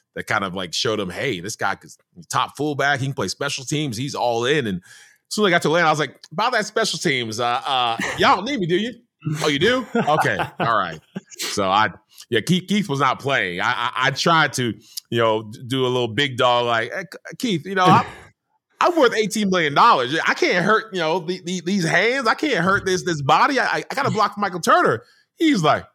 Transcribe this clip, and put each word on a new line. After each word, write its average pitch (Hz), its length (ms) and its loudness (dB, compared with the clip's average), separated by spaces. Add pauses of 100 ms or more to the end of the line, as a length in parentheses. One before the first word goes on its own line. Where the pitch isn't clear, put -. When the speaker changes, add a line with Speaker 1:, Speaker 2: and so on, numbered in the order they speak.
(160)
Speaker 1:
That - 120 -10
kind 107 180 0
of, 90 100 -6
like, 92 180 -8
showed 107 280 -2
him, 90 80 -6
"Hey, 95 320 -6
this 98 160 -10
guy 98 260 -4
is 76 140 -20 (320)
top 127 260 -4
fullback. 143 460 -2
He 135 60 -4
can 139 60 -6
play 101 140 -4
special 139 380 -8
teams. 147 320 -4
He's 127 180 -6
all 117 300 -2
in." 139 220 2
And 92 100 -2
as - 580 -20
soon 214 100 0
as - 40 4
I - 20 2
got 170 120 4
to 180 40 0
Atlanta, 165 200 4
I 156 40 6
was 151 80 0
like, 135 320 -6
"About 220 220 -2
that 214 120 0
special 208 320 -2
teams, 123 440 -2
uh, 120 240 0
uh, 123 320 0 (200)
y'all 220 200 4
don't 190 80 -6
need 277 160 -4
me, 175 60 -2
do 175 100 2
you? 226 160 -4 (500)
Oh, 156 60 0
you 143 100 0
do? 240 340 2
Okay, 202 440 2
Speaker 2:
<laughs> - 220 -6
Speaker 1:
all 117 180 2
right." 85 240 -4 (380)
So 98 300 -2
I, 104 200 4 (400)
yeah, 113 100 0
Keith, 175 300 0
Keith 202 180 0
was 143 140 -2
not 127 180 2
playing. 110 400 -2
I, 104 140 -2
I, 117 180 -4 (160)
I 139 40 2
tried 156 420 2
to, 120 200 -2 (360)
you 117 100 -4
know, 113 320 2
d-, 117 160 -16
do 131 180 -2
a 123 40 0
little 123 180 0
big 123 300 -2
dog, 123 300 4
like, 117 260 0
"Hey, 190 180 -8
K-, - 260 -16
Keith, 180 280 -4
you 190 100 -8
know, 185 100 4
I'm, 208 260 6
Speaker 2:
<laughs> - 680 -16
Speaker 1:
I'm 339 160 2
worth 262 180 4
eighteen 214 340 0
million 165 240 0
dollars. 160 420 4 (120)
I 233 80 2
can't 208 280 2
hurt, 208 300 0
you 185 60 -4
know, 165 200 0
the, 180 240 -6
the, 180 220 -4
these 185 200 0
hands. 220 420 2
I 247 80 2
can't 233 280 0
hurt 190 220 2
this, 185 180 0
this 160 180 -2
body. 214 380 4
I, 214 60 2
I, 156 260 -2
I - 40 -8
gotta 262 160 0
block 202 260 0
Michael 180 240 -4
Turner." 233 420 2 (340)
He's 285 260 4
like, 120 320 4